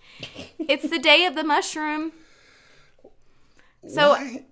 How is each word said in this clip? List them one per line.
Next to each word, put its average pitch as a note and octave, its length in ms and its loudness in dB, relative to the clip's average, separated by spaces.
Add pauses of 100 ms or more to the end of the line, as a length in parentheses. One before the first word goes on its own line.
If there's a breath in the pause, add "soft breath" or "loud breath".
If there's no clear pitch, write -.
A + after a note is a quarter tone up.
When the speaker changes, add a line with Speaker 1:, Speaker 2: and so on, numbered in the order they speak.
(580 loud breath)
Speaker 1:
It's D4+ 300 -2
the E4 100 -2
day D#4 280 4
of C#4 80 -4
the D#4 100 -4
mushroom. D4+ 680 -4 (1800 soft breath)
So, D4 220 4
Speaker 2:
Why? B3+ 420 -2